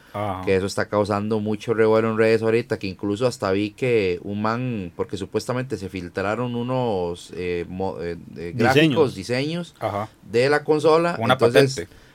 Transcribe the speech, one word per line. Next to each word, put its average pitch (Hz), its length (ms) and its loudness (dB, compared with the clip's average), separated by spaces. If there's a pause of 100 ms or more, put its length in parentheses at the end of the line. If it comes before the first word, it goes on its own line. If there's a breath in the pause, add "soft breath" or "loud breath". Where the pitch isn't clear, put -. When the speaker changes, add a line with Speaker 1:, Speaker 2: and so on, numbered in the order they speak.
(120 soft breath)
Speaker 1:
Ajá. 98 320 -6
Speaker 2:
que 95 120 4
eso 92 100 0
está 95 200 -4
causando 104 520 0
mucho 107 360 -4
revuelo 110 360 4
en 110 80 0
redes 110 240 4
ahorita, 113 380 0
que 98 80 -6
incluso 101 400 -2
hasta 95 240 -2
vi 104 180 0
que 104 540 0
un 101 180 -6
man, 110 540 -4
porque - 200 -6
supuestamente 110 600 -4
se 95 120 -8
filtraron 98 680 -4
unos, 117 800 -4
eh, 87 320 -4
mo-, 92 340 -6
eh, 85 140 -6 (200)
eh, 85 200 -10
Speaker 3:
Diseños. 120 180 2
Speaker 2:
gráficos, 143 400 4
diseños 139 640 -6
Speaker 1:
Ajá. 101 300 -4 (200)
Speaker 2:
de 117 220 2
la 147 140 2
consola, 160 560 4
Speaker 1:
Una 117 140 4
Speaker 2:
entonces 131 400 4
Speaker 1:
patente. - 220 -10 (180 soft breath)